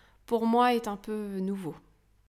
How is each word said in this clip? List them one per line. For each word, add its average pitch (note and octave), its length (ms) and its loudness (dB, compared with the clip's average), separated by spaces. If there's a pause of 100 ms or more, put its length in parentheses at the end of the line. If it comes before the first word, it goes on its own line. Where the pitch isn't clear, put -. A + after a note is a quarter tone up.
(240)
pour A3+ 220 0
moi, A#3+ 260 6
est A#3 160 -2
un G3+ 80 -4
peu G#3 440 -8
nouveau. F#3+ 340 -4 (580)